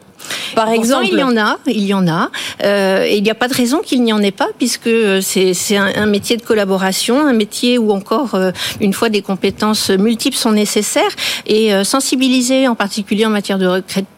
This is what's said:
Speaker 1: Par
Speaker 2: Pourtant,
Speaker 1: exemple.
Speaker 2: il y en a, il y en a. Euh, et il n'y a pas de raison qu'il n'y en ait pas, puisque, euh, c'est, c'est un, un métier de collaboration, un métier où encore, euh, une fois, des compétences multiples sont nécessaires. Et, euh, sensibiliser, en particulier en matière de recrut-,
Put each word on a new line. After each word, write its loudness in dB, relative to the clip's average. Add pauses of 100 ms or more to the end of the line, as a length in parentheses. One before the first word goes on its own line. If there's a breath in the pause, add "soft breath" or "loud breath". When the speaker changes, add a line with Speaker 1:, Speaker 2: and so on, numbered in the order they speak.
(540 loud breath)
Speaker 1:
Par 2
Speaker 2:
Pourtant, 2
Speaker 1:
exemple. 2
Speaker 2:
il 2
y 2
en 2
a, 0
il 0
y 0
en 2
a. 0 (320 loud breath)
Euh, 2
et 2
il 0
n'y 2
a 0
pas -2
de -4
raison 2
qu'il 0
n'y 2
en 2
ait 2
pas, -2 (100)
puisque, -2
euh, 2
c'est, 0
c'est -2
un, 0
un -2
métier 0
de -8
collaboration, 0
un 2
métier 0
où 2
encore, -2
euh, 0 (280 loud breath)
une 2
fois, 0
des 0
compétences -2
multiples 0
sont 0
nécessaires. 0 (340 loud breath)
Et, 2
euh, 2
sensibiliser, 2
en 0
particulier -2
en 0
matière -2
de 2
recrut-, -2 (120)